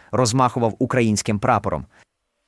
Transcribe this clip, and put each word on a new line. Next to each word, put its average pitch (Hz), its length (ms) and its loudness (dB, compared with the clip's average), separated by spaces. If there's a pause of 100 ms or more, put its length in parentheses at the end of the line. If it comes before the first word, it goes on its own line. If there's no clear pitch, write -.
(120)
розмахував 123 680 0
українським 113 600 0
прапором. 98 460 0 (640)